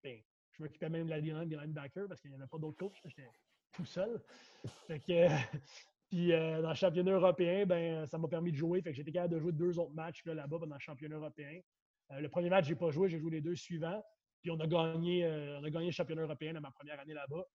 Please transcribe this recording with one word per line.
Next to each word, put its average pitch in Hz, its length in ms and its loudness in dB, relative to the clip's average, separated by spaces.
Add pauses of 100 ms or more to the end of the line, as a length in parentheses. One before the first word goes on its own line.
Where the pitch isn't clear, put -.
Ben, 123 160 -12 (320)
je - 120 -16
m'occupais 156 260 -6
même 165 160 -2
de 160 60 -2
la 156 80 -2
line, 156 280 -2
des 156 80 -4
linebackers 151 540 -8
parce 175 100 -12
qu'il 143 120 -18
n'y 139 40 -16
avait 135 120 -12
pas 160 100 -10
d'autres 156 200 -6
coachs, 190 280 -8
j'étais 131 240 -16 (420)
tout 160 140 -8
seul. 214 360 -4 (680)
Fait 156 120 -6
que, 175 280 8
<laughs> 147 360 2 (460)
puis, 175 240 4
euh, 160 280 4
dans 160 80 2
le 156 60 0
championnat 180 380 4
européen, 180 520 6
ben, 170 420 2
ça 160 100 -6
m'a 160 100 -2
permis 170 240 0
de 143 60 0
jouer. 170 240 2
Fait 170 100 -6
que 123 60 -6
j'étais 147 160 -8
capable 175 220 2
de 165 40 0
jouer 165 140 0
deux 170 260 2
autres 151 140 -2
matchs, 160 320 -10
là, 165 80 -6
là-bas 151 260 -6
pendant 156 160 -8
le 139 60 -12
championnat 151 340 -10
européen. 151 460 -10 (500)
Euh, 139 80 -10
le 147 80 -4
premier 175 220 0
match, 185 160 6
j'ai 156 100 -2
pas 165 160 0
joué, 175 160 2
j'ai 165 120 0
joué 160 120 -2
les 160 100 -2
deux 170 140 -2
suivants. 170 480 -6 (380)
Puis 170 100 -4
on 160 80 -2
a 160 80 0
gagné, 165 560 4
euh, 147 380 -2
on - 20 -10
a 156 60 -4
gagné 165 160 -2
le 175 80 0
championnat 160 300 -2
européen 156 300 -6
dans 156 60 -8
ma 143 120 -10
première 147 280 -14
année 147 140 -14
là-bas. 147 420 -8